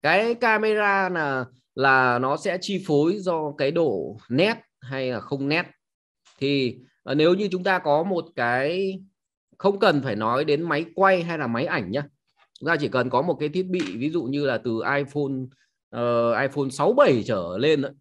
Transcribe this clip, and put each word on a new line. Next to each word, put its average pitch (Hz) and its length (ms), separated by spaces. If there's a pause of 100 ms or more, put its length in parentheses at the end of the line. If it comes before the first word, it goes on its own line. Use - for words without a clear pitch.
Cái 202 320
camera 214 720
là, 143 360 (300)
là 127 440
nó 131 180
sẽ 180 240
chi 190 260
phối 160 320
do 165 400
cái 143 120
độ 104 460 (120)
nét 180 260 (260)
hay 131 300
là 113 100
không 139 280
nét. 165 180 (720)
Thì, 135 400 (240)
ờ, 135 120
nếu 156 200
như 202 180
chúng 180 120
ta 185 140
có 156 240
một 180 220 (120)
cái, 151 600 (600)
không 202 200
cần 165 240
phải 117 140
nói 117 280
đến 151 180
máy 160 220 (100)
quay 185 280
hay 165 160
là 139 80
máy 117 200
ảnh 131 240
nhá. 139 120 (580)
Chúng 135 60
ta 165 140
chỉ 135 80
cần 123 220
có 123 120
một 170 180
cái 151 80
thiết 180 180
bị, 180 140 (160)
ví 135 140
dụ 156 120
như 139 240
là 120 120
từ 113 220 (160)
iPhone, 139 360 (580)
ờ, 117 500
iPhone 135 300
sáu 147 220
bảy 196 300
trở 92 360
lên 147 220
nữa. 135 200